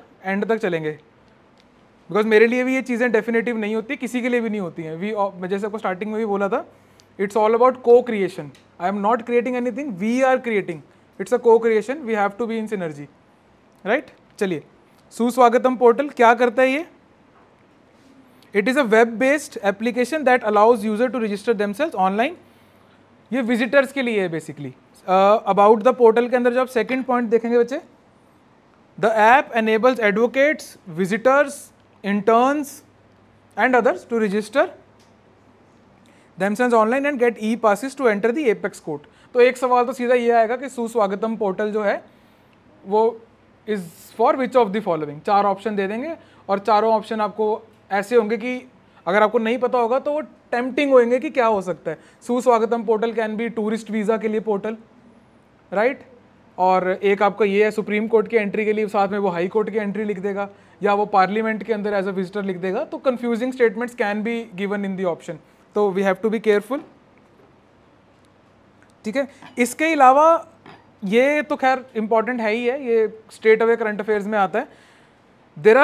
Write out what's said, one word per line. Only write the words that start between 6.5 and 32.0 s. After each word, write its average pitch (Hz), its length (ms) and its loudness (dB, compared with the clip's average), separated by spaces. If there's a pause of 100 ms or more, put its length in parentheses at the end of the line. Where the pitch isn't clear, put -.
it's 196 160 -4
all 220 200 4
about 254 320 4
co-creation। 226 560 4 (360)
I 180 100 -4
am 202 100 -4
not 220 220 0
creating 240 400 -2
anything, 247 300 -6
we 202 200 -4 (120)
are 262 140 2
creating। 190 400 -4 (420)
It's 196 120 -10
a 240 60 2
co-creation, 233 640 2
we 226 140 -6
have 202 240 -2
to 233 80 -4
be 226 140 -6
in 214 120 -8
synergy, 156 340 -8 (800)
right? 247 220 -2 (300)
चलिए, 180 260 -4 (460)
सुस्वागतम 240 680 2
पोर्टल 240 320 4
क्या 240 260 4
करता 240 280 0
है 262 60 4
ये? 285 180 -2 (1700)
It 202 120 0
is 262 100 0
a 269 100 2
web-based 233 680 2 (140)
application 240 520 -2
that 247 180 4
allows 214 400 4
user 220 280 0
to 233 100 -4
register 214 340 -2
themselves 202 400 -4
online। 202 400 0 (1000)
ये 254 100 0
विजिटर्स 247 500 0
के 277 100 -4
लिए 220 240 0
है 170 40 -4
basically। 147 420 -10 (360)
अ, 196 440 4
about 208 300 6
the 247 180 4
portal 233 300 6
के 254 60 2
अंदर 240 160 2
जो 247 80 0
आप 254 60 0
सेकंड 240 380 -2
पॉइंट 240 260 -2
देखेंगे 233 280 2
बच्चे, 240 240 -2 (1160)
the 202 100 2
app 233 520 4
enables 220 380 2
advocates, 233 760 0 (240)
visitors, 262 540 2 (500)